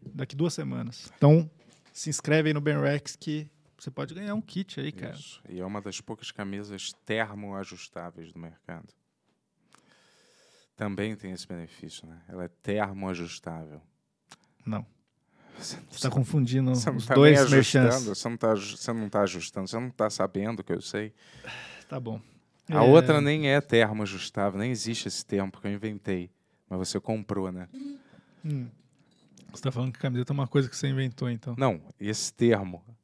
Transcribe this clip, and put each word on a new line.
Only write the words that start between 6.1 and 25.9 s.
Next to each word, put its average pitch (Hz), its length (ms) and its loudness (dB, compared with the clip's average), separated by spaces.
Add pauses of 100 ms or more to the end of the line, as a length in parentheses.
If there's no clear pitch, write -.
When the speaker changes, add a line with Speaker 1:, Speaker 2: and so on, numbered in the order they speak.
Speaker 2:
camisas 101 600 -10 (140)
termoajustáveis 98 1300 -8
do 85 80 -20
mercado. 82 480 -18 (1900)
Também 104 380 -4
tem 98 160 -12
esse 90 160 -12
benefício, 82 600 -16
né? 82 100 -20 (100)
Ela 90 180 -10
é - 20 -10
termoajustável. 87 1300 -6 (840)
Speaker 1:
Não. 107 180 -6 (720)
Speaker 2:
Você - 200 -12
não - 80 -18
Speaker 1:
Você - 80 -20
tá - 60 -16
Speaker 2:
sabe. - 180 -2
Speaker 1:
confundindo 127 580 2
Speaker 2:
Você 120 160 0
não - 60 -2
Speaker 1:
os 110 100 -4
Speaker 2:
tá 135 80 2
Speaker 1:
dois 143 200 12
Speaker 2:
nem 139 80 10 (160)
ajustando, 131 260 6
Speaker 1:
merchants. 123 220 4 (120)
Speaker 2:
você - 100 -4
não 117 80 -4
tá 113 160 2
aju-, 104 240 -2
você - 160 -6
não 110 160 -4
tá 104 140 0
ajustando, 92 460 -4
você 117 100 -6
não 123 120 -6
tá 107 200 0
sabendo 101 540 -4
que - 80 -6
eu 87 80 -2
sei. 107 320 -8 (760)
Speaker 1:
Tá 139 120 -8
bom. 113 200 -10 (480)
Speaker 2:
A 160 60 -2
Speaker 1:
É. 151 60 6
Speaker 2:
outra 147 400 10
nem 147 280 2
é 139 120 4
termoajustável, 104 1000 0
nem 117 140 -2
existe 113 340 -6
esse - 180 -8
termo 98 280 -4
que - 120 -14
eu 101 60 -6
inventei. 101 580 -6 (400)